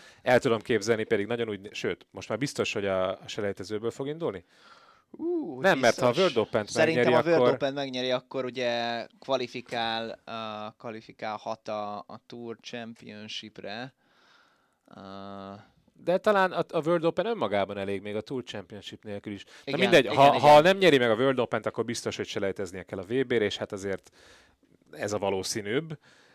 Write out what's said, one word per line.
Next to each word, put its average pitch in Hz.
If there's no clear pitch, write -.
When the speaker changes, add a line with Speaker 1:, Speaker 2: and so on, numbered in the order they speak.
Speaker 1:
el 123
tudom 113
képzelni, 110
pedig 104
nagyon 117
úgy, 101
sőt, -
most -
már 110
biztos, 123
hogy 101
a, 95
a 98
selejtezőből 104
fog 135
indulni? 143
Speaker 2:
Ú, 302
Speaker 1:
Nem, 170
mert 226
ha 131
a -
Speaker 2:
biztos. 139
Speaker 1:
World 123
Open-t 107
Speaker 2:
Szerintem 156
Speaker 1:
megnyeri, 120
Speaker 2:
a -
World 160
Speaker 1:
akkor 123
Speaker 2:
Open 135
megnyeri, 127
akkor 127
ugye 120
kvalifikál, 117
uh, 107
kvalifikálhat 110
a, 104
a -
Tour 117
Championship-re. 110
Uh, 98
Speaker 1:
De 180
talán 190
a, 165
a 165
World 170
Open 170
önmagában 101
elég 98
még 104
a 107
Tour 127
Championship 101
nélkül 104
is. 98
Na -
Speaker 2:
Igen, 139
Speaker 1:
mindegy, 175
Speaker 2:
igen, -
Speaker 1:
ha, 135
Speaker 2:
igen. 139
Speaker 1:
ha 147
nem 185
nyeri 175
meg 120
a 110
World 127
Open-t, 113
akkor 110
biztos, 113
hogy 104
selejteznie 95
kell 98
a 95
V 123
B-re, 120
és 101
hát -
azért 98
ez 117
a 104
valószínűbb, 101